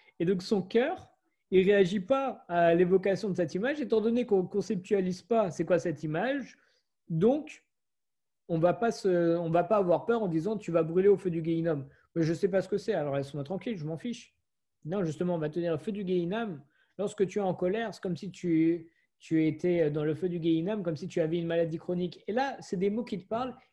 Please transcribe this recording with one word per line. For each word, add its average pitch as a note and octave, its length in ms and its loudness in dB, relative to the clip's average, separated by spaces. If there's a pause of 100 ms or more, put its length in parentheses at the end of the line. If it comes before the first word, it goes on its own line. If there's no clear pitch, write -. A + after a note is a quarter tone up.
(200)
Et E3 60 0
donc F3+ 160 2
son G3 200 0
cœur, C4 480 -2 (420)
il F#3+ 180 6
réagit G3+ 300 4
pas C4+ 480 -2
à E3+ 260 4
l'évocation F#3 560 4
de F3 60 -2
cette F3 180 -2
image, C4+ 280 -2
étant A3 180 2
donné A#3 260 0
qu'on F#3+ 200 2
conceptualise F#3+ 760 -2
pas G#3+ 300 2
c'est E3 140 -4
quoi F3 140 4
cette D#3+ 240 -4
image, G#3+ 540 -4 (520)
donc A3+ 540 0 (880)
on E3 80 0
va F3 140 4
pas A3+ 180 0
se, F3 460 2
on E3+ 120 -4
va E3+ 140 4
pas F3 140 2
avoir F3 280 2
peur A#3 180 0
en G3+ 40 -2
disant E3+ 300 -2
tu G3 140 -10
vas E3 120 2
brûler F3 240 2
au G3 100 6
feu F#3 120 -4
du E3 140 -4
Gehinnom. E3 440 -2 (280)
Mais E3 80 2
je D#3+ 100 0
sais F3+ 160 -2
pas F#3+ 120 0
ce F#3 60 -6
que G#3 100 -2
c'est, A3 160 -4
alors D#3 220 -2
laisse-moi C#3 300 -6
tranquille, F#3+ 320 -6
je D3+ 80 -8
m'en D#3+ 120 -8
fiche. - 380 -12 (480)
Non, F3+ 220 -4
justement, F3 300 -2
on - 20 -2
va D3+ 120 -2
te E3 100 -6
dire E3+ 120 0
le D#3 60 -2
feu A3 160 -6
du G3+ 120 -6
Gehinnom. F3+ 540 -2 (380)
Lorsque G3 300 -2
tu G3 120 -4
es - 20 -2
en F#3 120 0
colère, F#3+ 400 -2
c'est - 80 -18
comme F3+ 160 -4
si F#3 140 -10
tu, E3 580 0 (300)
tu D#3+ 260 0
étais D#3+ 440 2
dans D3+ 140 -2
le D#3 120 0
feu F#3 120 -4
du F3 140 -4
Gehinnom, E3+ 420 0
comme E3 140 -4
si F#3 100 -8
tu F3 140 -2
avais D#3+ 160 0
une E3+ 100 -2
maladie E3 300 0
chronique. F3+ 500 -6
Et G3+ 60 -4
là, C4 260 -2
c'est F3 160 -8
des F#3+ 140 0
mots A3 140 -4
qui G#3+ 160 -8
te - 80 -18
parlent B3 280 -6 (180)